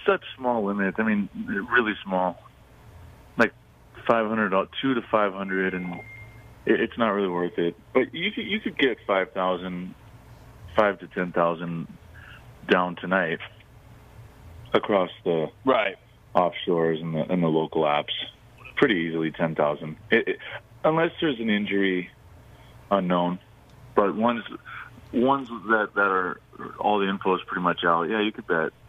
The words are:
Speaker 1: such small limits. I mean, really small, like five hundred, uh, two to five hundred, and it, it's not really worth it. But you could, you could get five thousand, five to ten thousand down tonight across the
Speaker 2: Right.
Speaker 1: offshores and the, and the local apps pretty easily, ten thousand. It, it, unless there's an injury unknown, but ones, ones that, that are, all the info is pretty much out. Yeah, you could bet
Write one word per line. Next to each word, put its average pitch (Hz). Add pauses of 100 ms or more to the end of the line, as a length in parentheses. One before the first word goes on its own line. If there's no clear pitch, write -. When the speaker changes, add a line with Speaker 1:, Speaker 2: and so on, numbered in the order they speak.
Speaker 1:
such 190 (140)
small 123
limits. 98
I 110
mean, 104 (420)
really 113 (100)
small, 92 (960)
like 117 (540)
five 113
hundred, 107
uh, 95 (160)
two 131
to 117
five 104
hundred, 95
and 90 (720)
it, 113
it's 113
not 113
really 101
worth 87
it. 85 (180)
But 131
you 180
could, 214
you 208
could 208
get 123 (100)
five 95
thousand, 90 (800)
five 101
to 90
ten 90
thousand 85 (840)
down 90
tonight 90 (1300)
across 98 (140)
the 82 (180)
Speaker 2:
Right. 107 (380)
Speaker 1:
offshores 82
and 82
the, 78 (120)
and 90
the 82
local 80
apps 73 (640)
pretty 127
easily, 80
ten 80
thousand. 78 (140)
It, 113
it, 95 (460)
unless 165 (100)
there's 143
an 113
injury 98 (840)
unknown, 90 (560)
but 98
ones, 113 (720)
ones 131 (220)
that, 107
that 101
are, 92 (400)
all 104
the 98
info 95
is 87
pretty -
much 87
out. 85
Yeah, 107
you 107
could -
bet 80 (180)